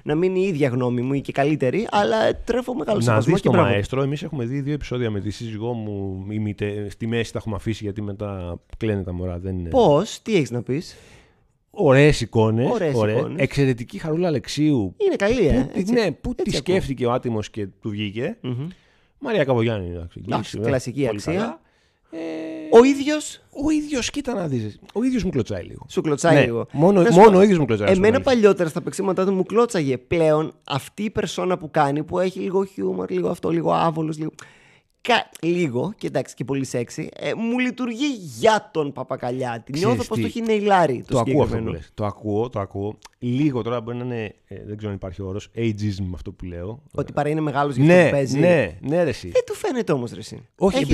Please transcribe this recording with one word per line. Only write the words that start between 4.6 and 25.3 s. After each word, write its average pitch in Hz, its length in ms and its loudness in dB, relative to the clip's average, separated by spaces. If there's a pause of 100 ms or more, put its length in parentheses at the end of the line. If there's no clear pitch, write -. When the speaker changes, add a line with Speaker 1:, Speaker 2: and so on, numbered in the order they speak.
Speaker 2:
δύο 139 120 -4
επεισόδια 127 380 -4
με 104 100 -4
τη 101 100 -6
σύζυγό 110 420 -8
μου, 98 580 -8
ή 107 80 -4
μη 107 160 -2
τε-, 104 360 -6
στη 117 160 -10
μέση 113 260 -2
τα 113 60 -8
έχουμε 107 180 -6
αφήσει 107 280 -6
γιατί 101 180 -6
μετά 98 580 -8 (160)
κλαίνε 104 260 -2
τα 90 100 -8
μωρά, 87 260 -6
δεν 92 200 -6
είναι. 87 100 -6
Speaker 1:
Πώς, 180 540 2
τι 220 140 -2
έχεις 131 140 0
να 120 120 -6
πεις; 139 340 -8 (760)
Speaker 2:
Ωραίες 143 480 6
εικόνες, 110 500 2
Speaker 1:
Ωραίες 180 240 0
Speaker 2:
ωραίες. 107 240 2
Speaker 1:
εικόνες. - 240 -4
Speaker 2:
Εξαιρετική 131 560 0
Χαρούλα 165 280 -2
Αλεξίου. 139 680 0
Speaker 1:
Είναι 381 200 2
καλή, 208 300 2
ε, 139 60 4 (100)
Speaker 2:
Πού - 100 -6
τη-, - 80 -2
Speaker 1:
έτσι, 190 120 -2
Speaker 2:
ναι, 220 200 2
πού 247 220 -8
τη - 120 -6
Speaker 1:
έτσι 185 100 0
ακούω. 170 180 0
Speaker 2:
σκέφτηκε 135 320 0
ο 120 60 2
άτιμος 120 380 -2
και 104 160 -8 (140)
του 110 100 -6
βγήκε. 107 500 -6
Speaker 1:
Μμμ. 127 260 -6 (520)
Speaker 2:
Μαρία 220 260 0
Καβογιάννη, 113 460 0
εντάξει, 85 360 -12
Speaker 1:
Εντάξει, 107 280 -4
Speaker 2:
εντάξει, - 40 -6
Speaker 1:
κλασική 120 460 -2
Speaker 2:
πολύ 120 120 0
Speaker 1:
αξία. 104 160 -6
Speaker 2:
καλά. 233 280 -4 (500)
Ε, 320 680 2
Speaker 1:
Ο 240 60 12
ίδιος; 277 580 0 (240)
Speaker 2:
ο 311 40 2
ίδιος, 294 400 -2
κοίτα 285 240 -6
να 175 120 -4
δεις, 113 340 -4 (120)
ο 208 120 -2
ίδιος 254 200 0
μου 185 60 -2